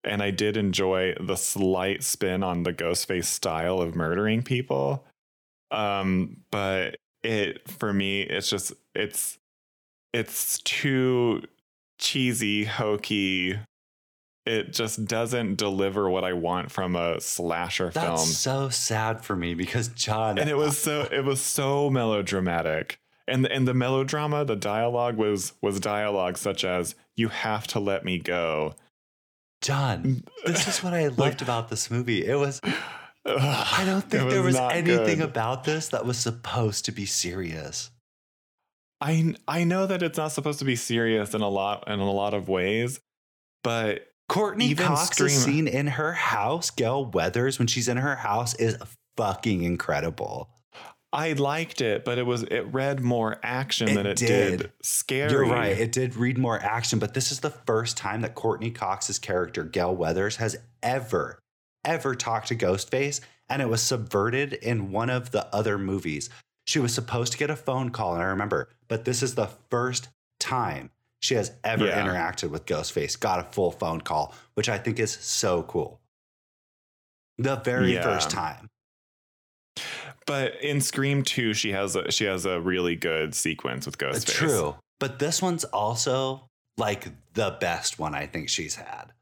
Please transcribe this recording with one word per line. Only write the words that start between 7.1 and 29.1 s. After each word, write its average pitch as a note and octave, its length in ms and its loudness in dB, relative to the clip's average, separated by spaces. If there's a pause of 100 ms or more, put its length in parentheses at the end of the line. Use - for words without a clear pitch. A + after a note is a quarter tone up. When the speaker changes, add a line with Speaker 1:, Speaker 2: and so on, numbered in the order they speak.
Speaker 1:
it, A2 440 -2
for - 260 -4
me, G2 280 2
it's F#2+ 280 -2
just, - 240 -4 (200)
it's, - 440 -4 (760)
it's - 460 -2
too B2+ 840 2 (540)
cheesy, A2 680 0
hokey. G2+ 920 0 (880)
It A2 260 -2
just A2+ 320 -2
doesn't A2+ 520 0
deliver G2 540 2
what F#2 140 2
I F#2 80 0
want F2 400 0
from F#2 240 0
a E2+ 240 0
slasher E2+ 720 -2
Speaker 2:
That's E2 120 0
Speaker 1:
film. E2+ 120 0 (120)
Speaker 2:
so C3 400 -2
sad A2+ 560 -2
for G2+ 100 -2
me E2+ 200 -2
because, A2+ 340 -2
John, A2 500 -2
Speaker 1:
And D3+ 100 2
it D3 60 0
was D3 220 2
so, D3 240 0 (100)
it C3+ 140 0
was C3+ 160 0
so C#3+ 480 0
melodramatic. F#2 1080 0 (300)
And, C3 180 2
and C3 220 2
the B2+ 60 2
melodrama, C#3 720 0
the A2+ 100 0
dialogue A#2 640 0
was, G#2 340 2 (100)
was G2+ 200 0
dialogue G2+ 560 0
such G2 260 -2
as, F2+ 320 0 (220)
"You A2+ 100 2
have G#2+ 400 -2
to A2 140 -2
let G2 240 0
me F2+ 140 0
go." D#2+ 560 0 (840)